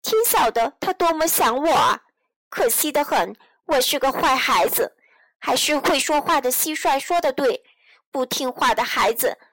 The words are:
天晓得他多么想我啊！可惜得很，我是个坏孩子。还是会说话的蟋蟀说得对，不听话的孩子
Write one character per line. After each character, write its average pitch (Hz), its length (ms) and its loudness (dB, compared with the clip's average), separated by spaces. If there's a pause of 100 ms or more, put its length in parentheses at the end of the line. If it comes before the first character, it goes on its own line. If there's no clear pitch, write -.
天 440 240 0
晓 311 240 2
得 233 300 -2
他 381 140 -4
多 339 180 2
么 320 160 0
想 254 340 0
我 330 80 2
啊！ - 360 0 (440)
可 - 200 0
惜 - 240 -2
得 294 100 0
很， 208 320 -2 (300)
我 277 160 2
是 285 180 0
个 262 100 2
坏 269 260 0
孩 247 320 2
子。 - 280 -2 (420)
还 - 180 -2
是 294 220 0
会 302 220 0
说 294 220 0
话 311 180 2
的 254 100 -2
蟋 311 240 -2
蟀 302 240 0
说 349 220 -2
得 349 140 0
对， - 320 -2 (440)
不 262 160 -4
听 254 260 -6
话 240 220 0
的 214 100 0
孩 226 300 0
子 - 240 -4 (160)